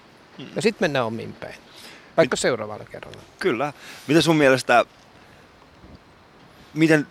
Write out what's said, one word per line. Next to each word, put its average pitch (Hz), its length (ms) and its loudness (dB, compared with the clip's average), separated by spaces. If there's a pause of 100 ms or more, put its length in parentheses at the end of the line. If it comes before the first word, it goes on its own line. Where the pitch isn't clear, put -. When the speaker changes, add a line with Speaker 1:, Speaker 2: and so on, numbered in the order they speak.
(380)
Speaker 1:
Hmm. 139 80 -16 (100)
Speaker 2:
Ja 147 60 -4
sit 220 180 -2
mennään 139 260 -2
omin 110 260 -10
päin. - 220 -16 (640)
Vaikka 160 180 2
Speaker 1:
Mit-, - 60 -4
Speaker 2:
seuraavalla 107 440 -6
kerralla. - 380 -18 (160)
Speaker 1:
Kyllä. 143 340 -2 (340)
Mitä 156 140 4
sun 160 160 2
mielestä, 131 480 4 (1900)
miten 156 360 2